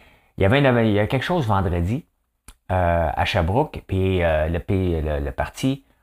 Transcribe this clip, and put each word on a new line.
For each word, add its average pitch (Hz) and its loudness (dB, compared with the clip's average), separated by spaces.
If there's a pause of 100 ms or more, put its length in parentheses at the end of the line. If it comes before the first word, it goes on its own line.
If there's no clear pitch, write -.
(380)
Il - 2
y - 2
avait 117 4
une, 120 4
il 107 2
y 101 2
a 107 2
quelque 131 -2
chose 175 -2
vendredi, 95 0 (680)
euh, 85 2
à - -2
Sherbrooke, 104 -2
puis, 95 0
euh, 80 0
le 85 -2
P-, 90 -2
le, 76 -2
le 71 -6
parti 135 -6 (180)